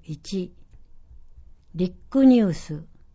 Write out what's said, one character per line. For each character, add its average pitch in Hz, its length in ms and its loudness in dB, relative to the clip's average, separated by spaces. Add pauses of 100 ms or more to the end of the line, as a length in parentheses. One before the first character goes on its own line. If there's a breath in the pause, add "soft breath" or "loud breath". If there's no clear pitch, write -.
一、 180 500 -10 (1200)
リ 180 140 -4
ッ 180 60 -14 (140)
ク 269 160 2
ニ 247 180 6
ュ 190 80 0
ー - 20 -4
ス。 156 320 -12 (300)